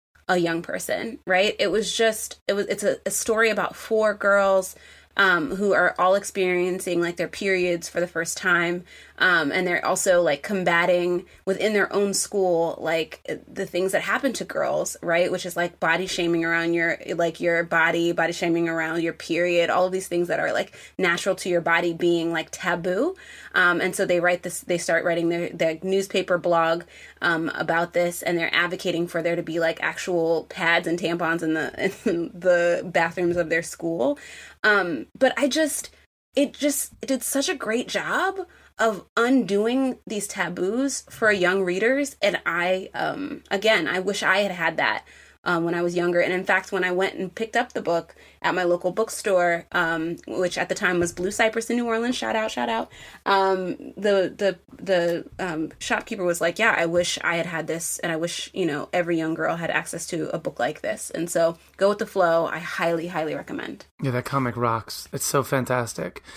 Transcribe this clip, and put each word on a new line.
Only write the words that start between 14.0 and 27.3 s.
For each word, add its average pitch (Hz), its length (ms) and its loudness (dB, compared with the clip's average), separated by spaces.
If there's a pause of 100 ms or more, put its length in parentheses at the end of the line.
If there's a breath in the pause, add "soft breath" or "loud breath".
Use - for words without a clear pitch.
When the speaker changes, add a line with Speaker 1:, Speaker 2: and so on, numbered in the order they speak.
Speaker 1:
happen 220 320 0
to - 100 -6
girls, 151 600 -2
right? 170 280 2
Which 180 140 -4
is, 175 100 -8
like, 175 240 -4
body 170 280 2
shaming 170 360 0
around 165 300 0
your, 170 240 0 (180)
like, 170 240 0
your 170 240 2
body, 170 480 2
body 165 220 0
shaming 170 340 0
around 165 360 -2
your 165 100 -2
period, 170 560 0
all 160 160 4
of 185 60 0
these 190 160 -4
things 175 220 0
that 160 100 0
are, 156 120 -2
like, - 240 -4 (220 loud breath)
natural 180 380 0
to - 140 -6
your 170 120 2
body 170 320 2
being, 170 380 2
like, 160 200 -4
taboo. 185 640 -2 (380 loud breath)
Um, 175 280 4
and 185 140 0
so 196 100 0
they 175 140 2
write 175 220 2
this, - 200 -8
they 170 180 -2
start 170 260 0
writing 170 240 0
their, 170 200 -2
their 165 340 0
newspaper 190 560 0
blog, 170 440 2 (380 loud breath)
um, 165 340 0